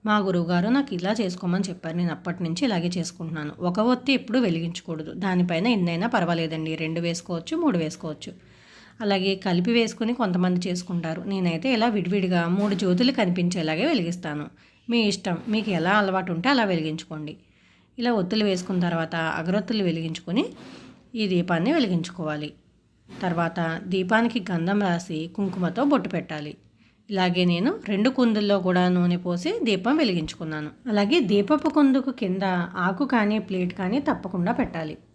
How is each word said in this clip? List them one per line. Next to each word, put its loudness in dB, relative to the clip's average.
మా 4
గురువుగారు 0
నాకు 0
ఇలా -2
చేసుకోమని -2
చెప్పారు, -8
నేను 0
అప్పటి -8
నుంచి -2
ఇలాగే 0
చేసుకుంటున్నాను. -6
ఒక 0
ఒత్తి 0
ఎప్పుడు 0
వెలిగించకూడదు, -4
దానిపైన 2
ఎన్నైనా 0
పర్వాలేదండి, 0
రెండు -2
వేసుకోవచ్చు, -4
మూడు 4
వేసుకోవచ్చు. -8
అలాగే 2
కలిపి 2
వేసుకుని 0
కొంతమంది 2
చేసుకుంటారు. -4
నేనైతే 0
ఇలా 4
విడివిడిగా 2
మూడు 0
జ్యోతులు 4
కనిపించేలాగే 0
వెలిగిస్తాను. -4
మీ 2
ఇష్టం, -2
మీకు -2
ఎలా 2
అలవాటు 0
ఉంటే 0
అలా 4
వెలిగించుకోండి. -6
ఇలా 0
ఒత్తులు 0
వేసుకున్న 0
తర్వాత -2
అగరొత్తులు 0
వెలిగించుకొని -2
ఈ 2
దీపాన్ని 2
వెలిగించుకోవాలి. -2
తర్వాత -2
దీపానికి 2
గంధం 0
రాసి -2
కుంకుమతో -2
బొట్టు 2
పెట్టాలి. -6
ఇలాగే 2
నేను 2
రెండు 2
కుందుల్లో 4
కూడా 4
నూనె 4
పోసి -2
దీపం 2
వెలిగించుకున్నాను. -4
అలాగే 4
దీపపు 2
కుందుకు 4
కింద -2
ఆకు 0
కానీ 4
ప్లేట్ -2
కానీ 0
తప్పకుండా -2
పెట్టాలి. -4